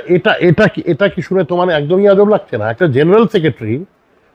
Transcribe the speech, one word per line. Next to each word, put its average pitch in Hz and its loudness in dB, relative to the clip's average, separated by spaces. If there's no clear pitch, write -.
এটা, 180 0
এটা 180 2
কি, - -6
এটা 175 -2
কি 160 -6
শুনে 185 -4
তোমার 180 -2
একদমই 170 0
আজব 202 4
লাগছে 190 -2
না? 107 -4
একটা 170 -2
জেনারেল 170 2
সেক্রেটারি, 147 -4